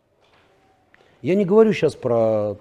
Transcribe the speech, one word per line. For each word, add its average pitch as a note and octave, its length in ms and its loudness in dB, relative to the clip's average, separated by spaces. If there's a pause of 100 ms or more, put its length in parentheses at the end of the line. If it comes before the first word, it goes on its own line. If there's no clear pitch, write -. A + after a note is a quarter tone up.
(1200)
Я D3 140 -2
не G3+ 100 0
говорю G#3+ 280 2
щас D#3 240 -2
про, A2 640 -2